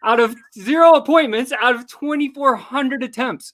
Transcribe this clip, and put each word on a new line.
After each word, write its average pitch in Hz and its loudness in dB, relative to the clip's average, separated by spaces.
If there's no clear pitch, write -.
out 233 0
of, 233 0
zero 320 4
appointments 277 2
out 240 0
of 240 -12
twenty-four 285 -4
hundred 262 -6
attempts. 233 -8